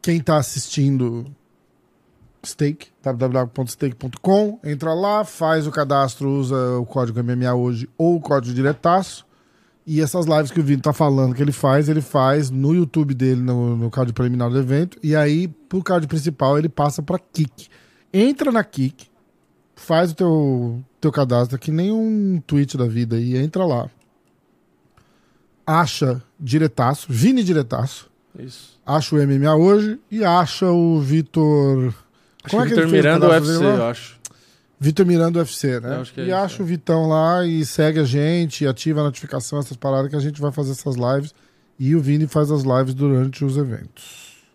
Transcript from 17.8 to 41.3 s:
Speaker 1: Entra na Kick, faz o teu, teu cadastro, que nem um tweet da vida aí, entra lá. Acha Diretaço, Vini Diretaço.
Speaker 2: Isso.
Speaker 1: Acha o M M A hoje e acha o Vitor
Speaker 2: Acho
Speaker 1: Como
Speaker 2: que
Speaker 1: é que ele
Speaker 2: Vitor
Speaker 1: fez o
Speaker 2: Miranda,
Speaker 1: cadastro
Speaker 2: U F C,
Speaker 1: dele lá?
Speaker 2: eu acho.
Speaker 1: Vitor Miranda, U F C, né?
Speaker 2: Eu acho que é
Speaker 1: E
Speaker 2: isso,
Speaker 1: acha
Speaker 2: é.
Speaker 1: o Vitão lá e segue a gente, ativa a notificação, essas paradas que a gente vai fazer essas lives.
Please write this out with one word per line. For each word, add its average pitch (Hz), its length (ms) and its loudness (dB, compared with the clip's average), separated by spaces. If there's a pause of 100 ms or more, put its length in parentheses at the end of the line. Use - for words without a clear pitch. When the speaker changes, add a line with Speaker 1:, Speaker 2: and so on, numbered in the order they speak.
Speaker 1:
Entra 269 380 2
na 226 140 0
Kick, - 420 -6 (680)
faz 165 360 0
o 160 40 -10
teu, 131 680 0 (160)
teu 156 120 2
cadastro, 123 460 0
que 156 140 -6
nem 175 220 0
um 214 520 0
tweet 143 320 0
da 127 80 0
vida 113 300 -2
aí, 123 220 0
entra 156 280 -2
lá. 127 240 -2 (1800)
Acha 139 560 0 (180)
Diretaço, 143 680 0
Vini 196 340 2
Diretaço. 135 680 -2 (280)
Speaker 2:
Isso. - 480 -20
Speaker 1:
Acha 151 300 0
o 151 60 4
M 139 140 2
M 139 120 2
A 156 80 4
hoje 208 440 4 (120)
e 214 120 -2
acha 175 460 2
o 170 320 4
Vitor 139 920 2 (500)
Speaker 2:
Acho - 120 -6
Speaker 1:
Como 240 100 2
Speaker 2:
que 233 80 0
Speaker 1:
é - 20 2
que 175 60 4
ele 160 60 2
Speaker 2:
Vitor - 20 0
Speaker 1:
fez - 20 2
o - 0 -
Speaker 2:
Miranda, 170 360 4
Speaker 1:
cadastro - 20 8
Speaker 2:
U 165 40 8
F 151 140 2
C, 165 160 0
Speaker 1:
dele - 80 4
lá? - 140 2
Speaker 2:
eu 117 40 -2
acho. - 280 -12 (640)
Speaker 1:
Vitor 156 280 2
Miranda, 170 320 2
U - 20 0
F - 140 -4
C, 127 240 -2
né? 123 160 -6
Speaker 2:
Eu 127 60 -8
acho 123 120 -14
que - 80 -10
é - 20 -6
Speaker 1:
E 180 40 -4
Speaker 2:
isso, 185 80 -2
Speaker 1:
acha 196 260 -4
Speaker 2:
é. - 20 -4
Speaker 1:
o - 20 -4
Vitão 165 440 0
lá 165 360 2
e 160 200 0
segue 156 340 0
a 151 40 2
gente, 147 640 0
ativa 147 340 -2
a - 20 0
notificação, 143 560 -6
essas 131 160 -8
paradas 135 340 -2
que 147 60 -8
a 147 40 -2
gente 147 200 -4
vai 143 120 -2
fazer 139 200 -4
essas 131 240 -6
lives. 135 380 -2 (460)